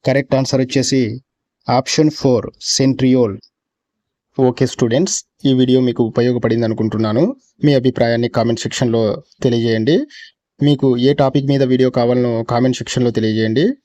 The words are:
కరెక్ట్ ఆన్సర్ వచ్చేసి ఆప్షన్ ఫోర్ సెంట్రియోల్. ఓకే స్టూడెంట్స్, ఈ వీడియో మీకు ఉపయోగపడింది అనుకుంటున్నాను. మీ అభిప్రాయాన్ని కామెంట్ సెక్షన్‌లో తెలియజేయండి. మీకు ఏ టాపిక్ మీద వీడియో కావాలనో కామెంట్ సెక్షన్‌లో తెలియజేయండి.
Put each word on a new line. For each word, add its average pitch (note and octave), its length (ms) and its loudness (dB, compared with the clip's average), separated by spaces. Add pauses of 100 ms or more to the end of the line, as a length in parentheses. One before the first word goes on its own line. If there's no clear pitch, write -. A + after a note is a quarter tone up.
కరెక్ట్ C3+ 320 0
ఆన్సర్ C3 260 0
వచ్చేసి C3 360 0 (760)
ఆప్షన్ D3+ 400 0
ఫోర్ B2 280 0 (280)
సెంట్రియోల్. B2+ 600 2 (1120)
ఓకే B2+ 260 0
స్టూడెంట్స్, C3 440 0 (320)
ఈ C3 100 2
వీడియో B2+ 300 4
మీకు A#2 220 -2
ఉపయోగపడింది A#2 580 0
అనుకుంటున్నాను. A2 560 -2 (400)
మీ D3 160 4
అభిప్రాయాన్ని A#2+ 560 0
కామెంట్ A#2 280 -2
సెక్షన్‌లో A2+ 380 -2 (420)
తెలియజేయండి. A#2 520 2 (720)
మీకు C3+ 200 2 (200)
ఏ C#3+ 120 2
టాపిక్ C3+ 320 0
మీద C3+ 100 2 (100)
వీడియో B2+ 260 2
కావాలనో B2 340 0 (200)
కామెంట్ B2 280 0
సెక్షన్‌లో A#2+ 380 -2
తెలియజేయండి. A2 480 0 (180)